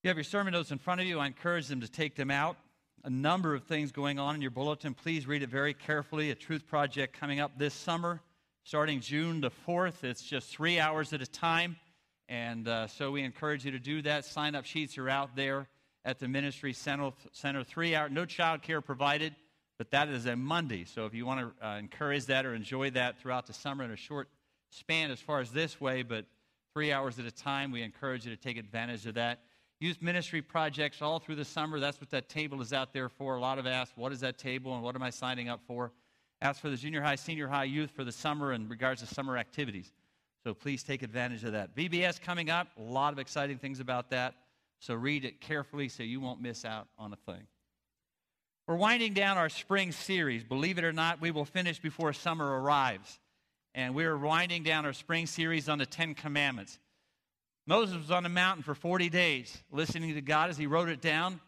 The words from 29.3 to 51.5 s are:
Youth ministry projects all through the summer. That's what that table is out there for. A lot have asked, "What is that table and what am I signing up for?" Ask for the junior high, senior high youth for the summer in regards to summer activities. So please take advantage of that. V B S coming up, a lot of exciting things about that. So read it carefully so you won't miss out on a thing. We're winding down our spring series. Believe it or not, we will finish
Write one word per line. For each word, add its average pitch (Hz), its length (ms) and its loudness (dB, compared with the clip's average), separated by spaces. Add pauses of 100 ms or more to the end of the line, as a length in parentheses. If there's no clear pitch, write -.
Youth 165 200 -2
ministry 170 400 0
projects 151 600 0
all 156 180 0
through 156 160 -6
the 147 80 -4
summer. 156 380 -2
That's 143 180 0
what 139 120 -16
that 131 180 -2
table 147 320 -4
is 117 100 -6
out 131 220 0
there 127 160 -2
for. 135 260 -4
A 123 60 -2
lot 131 160 2
have 127 100 -2
asked, 127 300 -2
"What 127 160 -4
is 127 80 -6
that 127 160 -2
table 131 360 -4
and 123 80 -4
what 123 140 -4
am 131 80 -4
I 127 60 0
signing 123 400 -4
up 117 180 -6
for?" 120 240 -4 (480)
Ask 139 220 0
for 151 80 -4
the 135 80 -2
junior 147 240 -2
high, 143 140 4
senior 151 340 -4
high 139 160 2
youth 143 260 -2
for 135 140 -6
the 120 80 -6
summer 147 400 0
in 110 160 -4
regards 120 320 0
to 120 120 -10
summer 135 240 -2
activities. 113 540 -4 (540)
So 113 80 -2
please 139 280 -4
take 139 200 -4
advantage 123 420 -4
of 113 80 -2
that. 104 240 -4
V 165 140 -2
B 175 160 2
S 175 140 0
coming 170 300 -2
up, 175 280 2
a 113 40 -14
lot 131 300 2
of 139 80 -6
exciting 139 380 -2
things 135 240 -6
about 123 300 -2
that. 127 240 0 (440)
So - 160 -4
read 135 300 0
it - 160 -8
carefully 147 480 -4
so 120 140 -8
you 120 180 -4
won't 127 180 -6
miss 117 240 -6
out 110 240 -6 (100)
on 104 140 -10
a 101 60 -12
thing. 95 280 -12 (1200)
We're 170 100 2
winding 220 360 6
down 196 240 4
our 165 120 4
spring 190 420 2
series. 143 540 0
Believe 143 320 0
it 170 80 2
or 165 80 2
not, 165 260 2
we 165 120 0
will 151 140 0
finish 175 340 -2